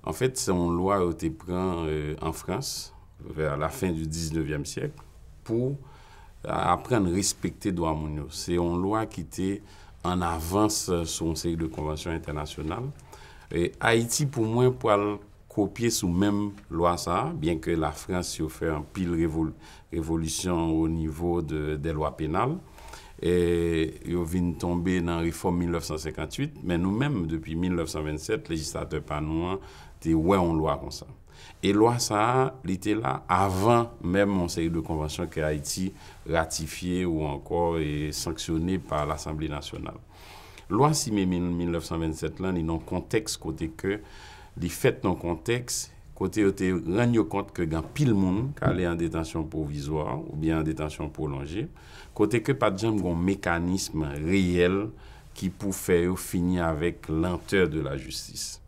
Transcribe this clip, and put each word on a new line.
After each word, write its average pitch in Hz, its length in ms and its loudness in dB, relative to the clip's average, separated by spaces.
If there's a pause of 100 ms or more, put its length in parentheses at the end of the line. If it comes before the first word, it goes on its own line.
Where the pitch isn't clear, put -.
En - 80 -4
fait, 131 260 0
c'est - 140 0
une 87 220 4
loi 95 240 2
qui 92 60 4
a 87 60 2
été 82 200 -2
prise, 87 240 -6
euh, 80 680 -2
en 80 100 -2
France - 600 -6 (400)
vers 76 220 0
la 73 120 0
fin 92 220 -2
du 80 160 -2
dix-neuvième 78 580 -2
siècle 147 300 -6 (480)
pour 123 340 0 (680)
apprendre 90 680 2
à 87 40 2
respecter 95 560 -2
les 90 40 0
droits 82 180 0
moun 78 220 -4
yo. 73 160 -6
C'est - 240 -2
une 87 260 2
loi 104 260 2
qui - 160 -8
était 95 380 -4 (440)
en 90 180 2
avance 87 720 2 (100)
sur 80 240 -2
une 80 80 2
série 82 220 -2
de 82 100 -2
conventions 76 460 -4
internationales. 78 720 -4 (680)
Et 87 300 0
Haïti, 117 460 4
pour 120 180 0
moi, 120 260 6
pour 127 200 0
le 104 260 4 (320)
copier 110 420 2
sous 101 180 0
même 101 440 2 (180)
loi 87 260 4
ça, 104 380 0
bien 78 220 0
que 85 160 -2
la 78 180 2
France 90 480 -4
y 82 40 -2
a 78 60 -2
fait 80 200 -4
un 76 240 -2
pile 90 180 -2
révol-, 80 440 2 (380)
révolution 82 760 0
au 80 160 4
niveau 82 560 0
de, 76 320 -2
des 78 180 -2
lois 73 240 -2
pénales. 95 400 0 (640)
Et 85 760 2 (120)
ils 85 160 0
viennent 85 320 0
tomber 87 460 2
dans 87 160 0
la 82 60 0
réforme 87 360 0
mille 85 140 0
neuf 85 100 0
cent 78 160 -4
cinquante-huit, 78 540 -6 (100)
mais 87 160 0
nous-mêmes, 101 480 0
depuis 78 300 -4
mille 90 180 0
neuf 82 140 0
cent 80 140 -6
vingt-sept, 76 460 -4
législateur 76 540 -4
pas 76 180 -4
nous, 82 380 -2 (440)
te 80 120 4
wè 85 240 6
yon 85 200 4
lwa 78 220 2
konsa. - 280 -12 (500)
E 95 160 2
lwa 113 240 8
sa, 107 220 0 (420)
li 92 160 -2
te 104 160 0
la 69 220 0 (180)
avan 98 540 6 (100)
menm 98 400 4
yon 87 140 2
seri 82 180 0
de 82 140 0
konvansyon 78 480 -2
ke 80 100 -2
Ayiti 78 460 -2 (420)
ratifye 82 800 0
ou 78 180 0
ankò 82 560 0
e 73 320 -2
sanksyone 82 640 -2
pa 76 300 -2
Lasanble 76 420 -4
Nasyonal. 73 480 -8 (720)
Lwa 139 240 6
si - 160 0
me 101 160 4
mil 87 460 2
neuf 82 160 -2
san 82 160 -2
vennsept 78 400 -4
lan, 92 100 0
li 85 80 2
nan 80 240 0
kontèks - 560 -2
kote 80 320 -6
ke, 98 240 -2 (560)
li 82 160 -2
fèt - 320 2
nan 92 160 2
kontèks, 117 680 -2 (300)
kote 95 260 2
yo 98 100 6
te 92 160 2 (240)
rann 120 220 4
yo 107 140 6
kont 98 260 -2
ke 85 140 0
gen 80 240 -2
pil 135 200 4
moun 98 440 2
ki - 100 0
ale 90 180 2
an 85 140 0
detansyon 82 500 -2
pwovizwa 76 640 -4
oubyen 80 460 0
an 78 60 0
detansyon 78 480 -4
pwolonje, 76 520 -4 (480)
kote 110 300 4
ke 139 140 2
pa 107 120 4
t 95 140 -2
janm 110 180 2
gon 87 160 2
mekanizm 87 880 0 (220)
reyèl 90 560 4 (540)
ki 92 200 -2
pou 98 160 -2
fè 87 300 4
yo 90 140 2
fini 90 440 0
avèk 82 480 0
lantè 87 600 2
de 76 120 -2
la 69 160 -4
jistis. - 680 -10